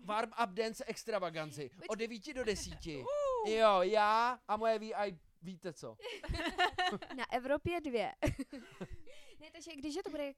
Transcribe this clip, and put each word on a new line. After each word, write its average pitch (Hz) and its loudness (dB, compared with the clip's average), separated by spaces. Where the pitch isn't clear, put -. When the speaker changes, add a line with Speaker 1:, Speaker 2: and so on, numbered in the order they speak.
Speaker 1:
warm 220 0
up 202 -2
dance 226 -2
extravagancy 160 -4
Speaker 2:
Počkej. 277 -14
Speaker 1:
od - 0
devíti 233 -6
do 247 -2
desíti. 175 -2
Speaker 3:
Uh. 415 2
Speaker 1:
Jo, 214 8
já 214 4
a 214 2
moje 220 4
V 220 -6
I, 196 -2
víte 175 -8
co. 117 -12
Speaker 2:
<laughs> 339 0
Na 240 -4
Evropě 294 0
dvě. 233 0
<laughs> - 2
Ne, 311 -16
takže 330 -14
když 285 -4
je 381 -2
to - -6
bude, 285 -2